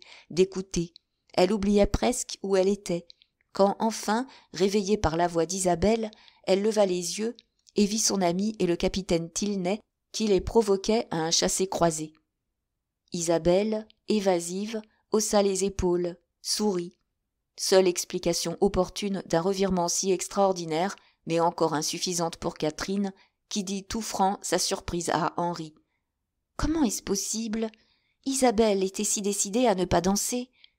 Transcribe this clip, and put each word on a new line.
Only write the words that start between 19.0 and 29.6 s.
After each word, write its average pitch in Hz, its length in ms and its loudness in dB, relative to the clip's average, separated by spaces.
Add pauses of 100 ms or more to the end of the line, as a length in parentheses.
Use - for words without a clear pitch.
d'un 165 140 2
revirement 185 460 0
si 185 240 0
extraordinaire, 180 840 0 (320)
mais 165 120 2
encore 165 360 2
insuffisante 170 600 -4
pour - 180 -6
Catherine, 190 580 -4 (360)
qui 202 140 -4
dit 196 220 -8
tout 226 160 -6
franc 196 400 -2
sa - 160 -2
surprise 170 540 -4
à 156 260 0
Henri. « 165 380 -6 (800)
Comment 311 260 0
est-ce 208 200 -2
possible ? 220 640 -4 (560)
Isabelle 233 580 2
était 190 200 -4
si - 180 -2
décidée 202 460 0